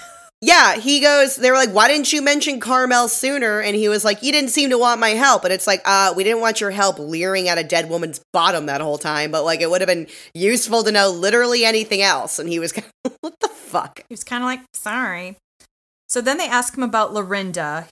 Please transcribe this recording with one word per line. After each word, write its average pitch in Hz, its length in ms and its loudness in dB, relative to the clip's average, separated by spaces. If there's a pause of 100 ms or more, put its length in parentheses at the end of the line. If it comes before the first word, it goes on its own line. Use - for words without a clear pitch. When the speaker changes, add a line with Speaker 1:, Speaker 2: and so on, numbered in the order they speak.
Speaker 1:
<laughs> 679 40 -20 (300)
Speaker 2:
Yeah, 269 360 6
he 269 240 0
goes, 285 380 4
they 254 120 2
were 262 80 4
like, 240 140 2
"Why 214 160 6
didn't 294 260 0
you 294 80 0
mention 285 380 0
Carmel 247 480 2
sooner?" 233 520 -2
And 208 160 -2
he 214 140 0
was 208 160 0
like, 208 160 -2
"You 277 100 -2
didn't 277 200 0
seem 277 180 0
to 247 80 2
want 240 220 2
my 226 100 2
help." 233 340 2
And 180 80 0
it's 185 140 -2
like, 190 180 0
"Uh, 196 320 4
we 190 80 0
didn't 226 180 0
want 220 200 0
your 202 80 -4
help 196 300 0
leering 180 500 -2
at 170 80 0
a 165 60 -2
dead 165 260 -2
woman's 165 320 -6 (120)
bottom 170 340 2
that 139 120 -4
whole 147 200 -4
time, 151 320 -4
but, 156 120 0
like, 165 180 0
it 160 100 0
would 185 100 2
have 190 60 -2
been 170 180 0 (300)
useful 220 480 0
to 214 80 0
know 202 180 4
literally 226 560 0
anything 214 380 0
else." 147 340 0
And 160 120 -8
he 165 100 -4
was 165 120 -6
<laughs> - 60 -10
kinda, - 100 -10 (340)
"What 320 200 -12
the 427 60 -2
fuck?" - 600 -8
Speaker 1:
He 240 60 -18
was - 100 -12
kinda 247 220 -6
like, 254 160 -6 (140)
"Sorry." 196 640 -8 (680)
So 247 140 -4
then 269 160 0
they 339 100 -4
ask 247 300 -2
him 262 60 -4
about 214 320 -2
Lorinda. 180 760 -6